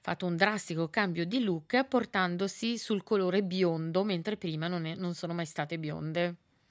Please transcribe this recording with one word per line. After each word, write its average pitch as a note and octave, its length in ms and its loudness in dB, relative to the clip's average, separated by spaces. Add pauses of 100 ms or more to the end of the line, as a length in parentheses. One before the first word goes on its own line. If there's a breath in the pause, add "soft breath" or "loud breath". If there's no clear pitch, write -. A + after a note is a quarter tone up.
fatto F3 260 -4
un F3 100 0
drastico F3 520 2
cambio E3+ 380 0
di A#3+ 160 0
look G3+ 420 2
portandosi G3+ 920 0
sul G#3 240 0
colore G3 400 2
biondo, F3 640 0
mentre G#3 320 -2
prima D#3+ 320 -4
non F3 180 -2
è, D#3+ 80 -4
non F3+ 200 -4
sono E3+ 200 -6
mai E3+ 120 -2
state D3+ 320 -4
bionde." D#3+ 580 -2 (340)